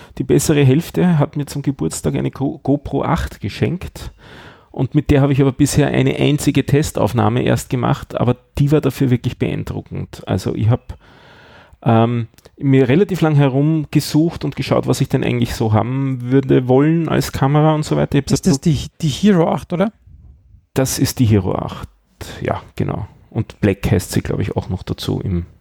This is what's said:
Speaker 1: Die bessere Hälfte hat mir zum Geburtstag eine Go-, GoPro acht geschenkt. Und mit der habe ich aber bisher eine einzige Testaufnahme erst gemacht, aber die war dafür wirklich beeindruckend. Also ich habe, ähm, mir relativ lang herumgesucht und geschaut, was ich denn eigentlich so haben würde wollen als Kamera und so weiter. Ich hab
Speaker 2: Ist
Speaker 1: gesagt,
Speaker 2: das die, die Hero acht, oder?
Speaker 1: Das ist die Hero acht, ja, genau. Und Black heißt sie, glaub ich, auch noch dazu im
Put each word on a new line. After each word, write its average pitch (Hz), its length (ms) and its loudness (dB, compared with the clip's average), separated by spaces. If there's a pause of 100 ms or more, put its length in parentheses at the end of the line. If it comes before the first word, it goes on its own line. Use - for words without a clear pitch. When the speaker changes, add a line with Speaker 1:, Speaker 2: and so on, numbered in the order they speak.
(180)
Speaker 1:
Die 139 60 -6
bessere 143 400 2
Hälfte 165 560 2
hat 143 180 -2
mir 143 80 -4
zum 143 160 -10
Geburtstag 151 540 -4
eine 131 160 -4
Go-, 139 320 -6
GoPro 139 400 -2
acht - 380 -2
geschenkt. - 680 -6 (600)
Und - 240 -4
mit 147 160 2
der 139 100 6
habe 143 120 2
ich 139 80 2
aber 139 100 4
bisher 139 380 2
eine 131 260 0
einzige 139 500 0
Testaufnahme 120 760 2
erst 120 260 0
gemacht, 123 500 -2
aber 117 180 2 (200)
die 143 140 2
war 156 100 4
dafür 135 300 0
wirklich - 260 -2
beeindruckend. 98 880 -8
Also 101 280 -2
ich 107 140 0
habe, 123 120 0 (1040)
ähm, 117 440 2 (340)
mir 135 280 4
relativ 185 320 2
lang 156 140 2
herumgesucht 147 1080 2
und 143 140 -6
geschaut, 123 280 -2
was 127 140 0
ich 135 80 0
denn 131 160 0
eigentlich 117 320 -2
so 113 160 0
haben 127 480 0 (100)
würde 135 380 2
wollen 151 400 2
als 127 240 -2
Kamera 151 420 2
und 156 120 -2
so 156 100 -2
weiter. 147 220 0
Ich 139 80 0
hab - 60 -4
Speaker 2:
Ist - 120 0
Speaker 1:
gesagt, - 40 0
Speaker 2:
das 143 120 2 (140)
die, - 140 -4 (140)
die 165 60 -2
Hero 180 420 2
acht, 151 220 -6
oder? 185 220 -2 (800)
Speaker 1:
Das 131 260 0
ist - 200 -2
die 127 60 6
Hero 101 300 2
acht, - 320 -8 (540)
ja, - 200 -4 (140)
genau. - 320 -6 (220)
Und - 320 -6
Black - 280 0
heißt - 220 0
sie, - 80 0
glaub - 220 -4
ich, - 160 -4
auch - 100 -6
noch - 160 -6
dazu - 380 -6
im 87 240 -4 (160)